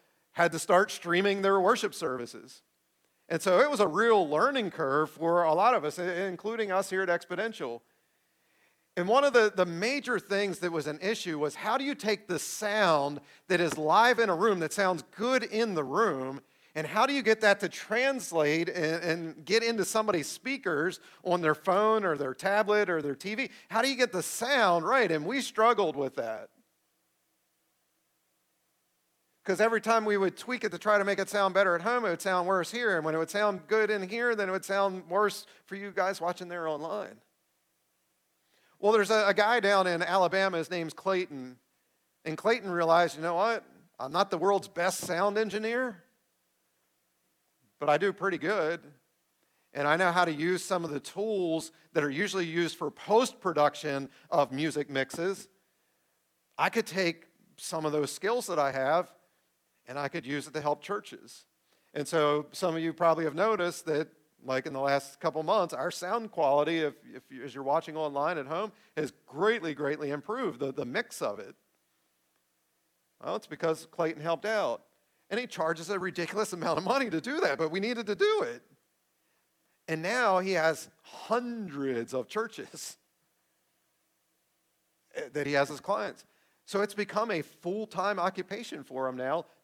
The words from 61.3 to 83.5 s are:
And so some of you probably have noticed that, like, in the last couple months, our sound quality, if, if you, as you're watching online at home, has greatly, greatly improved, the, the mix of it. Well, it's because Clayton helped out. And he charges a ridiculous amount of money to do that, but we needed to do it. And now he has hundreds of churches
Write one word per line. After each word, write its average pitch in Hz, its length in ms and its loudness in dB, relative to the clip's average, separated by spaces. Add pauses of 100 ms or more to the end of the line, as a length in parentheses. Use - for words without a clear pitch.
And 147 140 -6
so 147 460 2
some 170 240 -2
of 165 60 -4
you 165 100 -2
probably 165 320 2
have 147 100 -2
noticed 180 520 -2
that, 156 200 0 (380)
like, 131 220 -2
in 156 60 -8
the 135 80 -6
last 139 380 0
couple 156 240 -2
months, 175 320 0
our 143 160 -4
sound 208 400 -6
quality, 151 480 2
if, 151 160 -2 (180)
if 123 180 -18
you, 131 120 -14
as 135 100 -12
you're 135 120 -12
watching 151 320 0
online 151 420 -2
at 135 80 -8
home, 180 240 -6 (260)
has 151 160 -4 (140)
greatly, 180 480 0
greatly 147 360 -4
improved, 170 500 -6
the, 135 120 -4
the 135 120 -6
mix 165 360 -6
of 104 200 -4
it. 95 160 -16 (1600)
Well, 160 140 -6
it's 214 140 -10
because 160 420 -4
Clayton 160 320 -4
helped 165 240 -2
out. 196 360 -2 (480)
And 208 100 -2
he 254 60 -8
charges 160 420 -4
a 202 100 -2
ridiculous 185 540 -4
amount 165 240 -2
of 165 80 -2
money 254 240 0
to 170 100 -2
do 294 220 -4
that, 147 160 0
but 160 140 -2
we 180 100 -4
needed 226 280 -4
to 208 60 -2
do 415 280 2
it. - 200 -6 (1300)
And 160 140 -4
now 202 380 2
he 190 120 -2
has 160 380 0 (140)
hundreds 147 1080 -4
of 127 160 -4
churches - 680 -10 (2250)